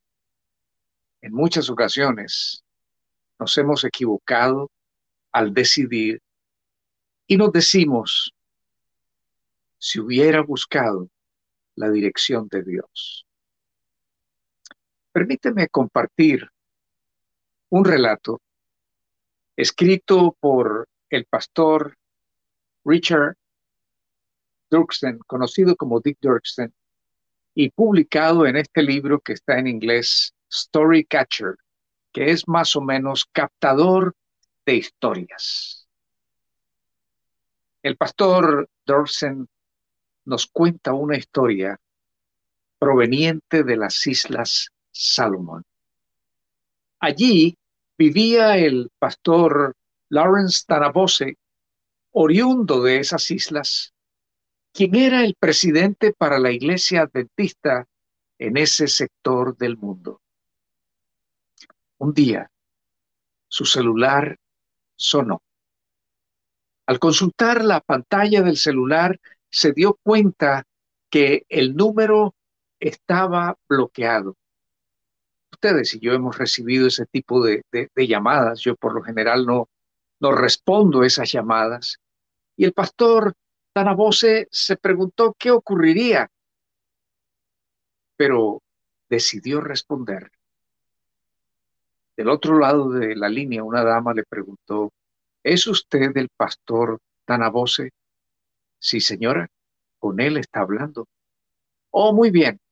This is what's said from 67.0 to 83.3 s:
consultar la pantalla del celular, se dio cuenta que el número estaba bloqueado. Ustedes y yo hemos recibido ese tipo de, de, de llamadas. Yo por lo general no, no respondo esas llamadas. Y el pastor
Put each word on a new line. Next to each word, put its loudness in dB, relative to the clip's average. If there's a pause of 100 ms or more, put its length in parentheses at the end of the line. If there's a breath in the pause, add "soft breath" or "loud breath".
consultar 2
la 2
pantalla 0
del 2
celular, 0 (320 soft breath)
se 2
dio 2
cuenta 2 (480)
que 2
el 0
número 2 (420)
estaba -2 (100)
bloqueado. -2 (1120)
Ustedes -2
y -14
yo -2
hemos -4
recibido 0
ese -2
tipo -2
de, 0
de, -6
de 0
llamadas. 0
Yo -2
por -4
lo -6
general -2
no, -2 (520)
no 2
respondo 2
esas 0
llamadas. -2 (580)
Y 2
el 2
pastor 2 (380)